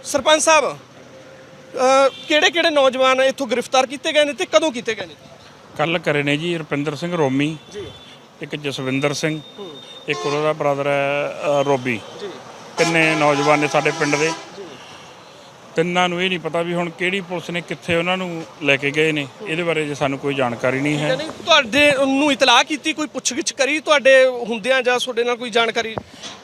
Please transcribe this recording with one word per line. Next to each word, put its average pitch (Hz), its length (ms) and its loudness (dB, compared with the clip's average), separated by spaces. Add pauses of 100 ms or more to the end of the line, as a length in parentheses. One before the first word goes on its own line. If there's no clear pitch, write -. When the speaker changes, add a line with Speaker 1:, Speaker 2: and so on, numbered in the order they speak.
Speaker 1:
ਸਰਪੰਚ 302 380 2
ਸਾਹਿਬ, 294 300 4
ਅ, - 1400 -2 (200)
ਕਿਹੜੇ-ਕਿਹੜੇ 330 420 2
ਨੌਜਵਾਨ 262 500 4
ਇੱਥੋਂ 269 260 0
ਗ੍ਰਿਫਤਾਰ 254 400 0
ਕੀਤੇ 294 260 -6
ਗਏ 294 120 4
ਨੇ 285 80 -2
ਤੇ 311 200 -4
ਕਦੋਂ 311 200 4
ਕੀਤੇ 226 220 -6
ਗਏ 196 120 -10
ਨੇ? 160 80 -18 (640)
Speaker 2:
ਕੱਲ੍ਹ 165 200 0
ਕਰੇ 151 240 0
ਨੇ 143 140 0
ਜੀ 170 220 -4
ਰੁਪਿੰਦਰ 151 360 -4
ਸਿੰਘ 175 220 -6
ਰੋਮੀ, 147 400 0 (160)
Speaker 1:
ਜੀ। - 100 -12 (580)
Speaker 2:
ਇੱਕ 156 160 -10
ਜਸਵਿੰਦਰ 139 560 -4
ਸਿੰਘ, 156 280 -4 (180)
Speaker 1:
ਹੂੰ। 190 120 -14 (380)
Speaker 2:
ਇੱਕ 147 180 -4
ਉਹਦਾ 151 260 0
ਬ੍ਰਦਰ 143 340 0
ਹੈ, 143 480 0 (260)
ਅ, 139 40 2
ਰੋਬੀ। 127 360 0 (200)
Speaker 1:
ਜੀ। 202 80 -10 (500)
Speaker 2:
ਤਿੰਨੇ 165 360 4
ਨੌਜਵਾਨ 147 440 4
ਨੇ 147 100 0
ਸਾਡੇ 151 220 2
ਪਿੰਡ 147 260 0
ਦੇ। 156 160 0 (240)
Speaker 1:
ਜੀ। 196 60 -14 (1120)
Speaker 2:
ਤਿੰਨਾਂ 180 320 2
ਨੂੰ 175 140 -2
ਇਹ 185 60 0
ਨਹੀਂ 185 100 -2
ਪਤਾ 160 240 -4
ਵੀ 175 120 -4
ਹੁਣ 170 160 -2
ਕਿਹੜੀ 185 300 -4
ਪੁਲਿਸ 175 300 -8
ਨੇ 175 100 -4
ਕਿੱਥੇ 170 360 -6
ਉਹਨਾਂ 175 200 0
ਨੂੰ 175 280 -6 (180)
ਲੈ 139 140 2
ਕੇ 139 140 -2
ਗਏ 156 220 2
ਨੇ, 147 140 -2 (200)
ਇਹਦੇ 165 160 -4
ਬਾਰੇ 156 240 -2
ਜੇ 147 80 -6
ਸਾਨੂੰ 135 240 -2
ਕੋਈ 139 160 -4
ਜਾਣਕਾਰੀ 127 460 0
ਨਹੀਂ 147 180 0
ਹੈ। 151 180 0
Speaker 1:
ਨਹੀਂ, 311 120 -8
ਤੁਹਾਡੇ 294 640 2 (140)
ਨੂੰ 277 260 2
ਇਤਲਾਹ 262 320 4
ਕੀਤੀ, 311 280 -4
ਕੋਈ 302 140 -4
ਪੁੱਛਗਿੱਛ - 460 -6
ਕਰੀ 277 280 0
ਤੁਹਾਡੇ 262 460 6
ਹੁੰਦਿਆਂ 240 560 -2
ਜਾਂ 247 160 2
ਤੁਹਾਡੇ 240 260 -2
ਨਾਲ 240 120 -2
ਕੋਈ 240 140 -8
ਜਾਣਕਾਰੀ? 226 460 0 (480)